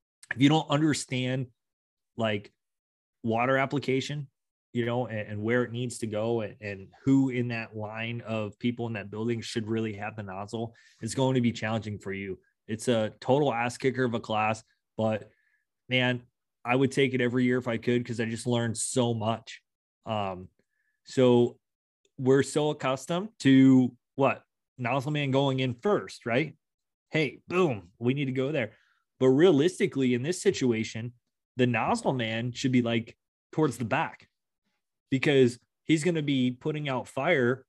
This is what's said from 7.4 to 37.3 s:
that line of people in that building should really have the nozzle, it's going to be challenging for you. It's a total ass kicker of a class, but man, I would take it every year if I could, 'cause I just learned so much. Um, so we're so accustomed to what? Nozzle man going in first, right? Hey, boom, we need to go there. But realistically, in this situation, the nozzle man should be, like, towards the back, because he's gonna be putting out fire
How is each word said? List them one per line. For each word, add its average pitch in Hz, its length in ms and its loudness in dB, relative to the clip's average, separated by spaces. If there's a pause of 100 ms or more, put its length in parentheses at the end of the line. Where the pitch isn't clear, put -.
that 113 280 -8
line 113 520 -8
of 107 320 -6
people 120 260 -2
in 117 80 -6
that 101 160 -10
building 110 320 -4
should 107 260 -6
really 110 260 -4
have 107 220 -10
the 107 60 -12
nozzle, 104 540 -8 (260)
it's 113 140 -6
going 131 180 2
to 131 80 2
be 120 100 2
challenging 107 460 -4
for 98 160 -10
you. 98 240 -8 (300)
It's 110 200 -6
a 110 320 2
total 143 320 2
ass 123 260 -4
kicker 131 260 -2
of 120 100 0
a 117 60 -2
class, 110 440 -2 (340)
but 110 340 -2 (580)
man, 123 320 0 (420)
I 120 120 0
would 131 160 2
take 131 240 2
it 123 60 0
every 123 220 0
year 123 140 2
if 123 100 -4
I 117 100 -4
could, 120 280 0
'cause 117 140 -8
I 117 60 0
just 113 200 -6
learned 117 320 0
so 120 380 0
much. 110 460 -4 (440)
Um, 98 420 -6 (580)
so 123 520 4 (640)
we're 135 240 4
so 151 260 0
accustomed 147 600 -4 (100)
to 131 560 6 (180)
what? 131 300 0 (340)
Nozzle 127 340 -2
man 147 180 -2
going 135 300 2
in 127 160 -2
first, 147 500 -2
right? 135 300 0 (560)
Hey, 156 360 -2
boom, 160 420 0 (100)
we 120 140 0
need 143 120 -2
to 131 60 -4
go 131 200 -2
there. 123 200 -4 (480)
But 131 80 4
realistically, 143 880 4
in 120 100 0
this 170 180 -4
situation, 120 720 0 (440)
the 123 100 4
nozzle 143 460 0
man 117 380 -4
should 131 200 -2
be, 127 100 4
like, 117 340 -2 (360)
towards 151 260 0
the 120 80 -4
back, 131 420 -4 (840)
because 131 500 4 (260)
he's 156 180 2
gonna 165 180 0
be 131 300 2
putting 147 380 -6
out 127 180 -4
fire 131 600 0